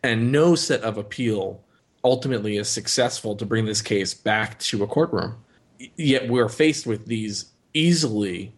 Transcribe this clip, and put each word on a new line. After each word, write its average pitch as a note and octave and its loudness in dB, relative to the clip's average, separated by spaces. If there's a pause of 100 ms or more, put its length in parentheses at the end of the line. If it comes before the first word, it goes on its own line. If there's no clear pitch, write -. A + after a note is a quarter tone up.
and A#2 2
no D#3+ 6
set D3+ 0
of A2 -2
appeal G2+ -4 (440)
ultimately B2 0
is G#2+ -4
successful A2+ -2
to G#2 -8
bring A2 0
this G#2+ -2
case G2 0
back G#2+ -2
to G2+ -2
a G2+ -2
courtroom. A2+ -2 (440)
Y-, B2+ -18
yet C3+ 2
we're A#2+ 4
faced D3+ 2
with A2 -6
these A2 -6 (280)
easily B2 0